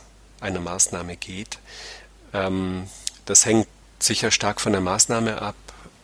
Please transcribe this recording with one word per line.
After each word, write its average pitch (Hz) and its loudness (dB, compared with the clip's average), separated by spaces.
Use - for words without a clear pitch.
einer 95 -4
Maßnahme 87 -2
geht. - -12
Ähm, 95 -2
das - 4
hängt 104 6
sicher 110 0
stark - 2
von 107 2
der 95 4
Maßnahme 107 2
ab. 104 -6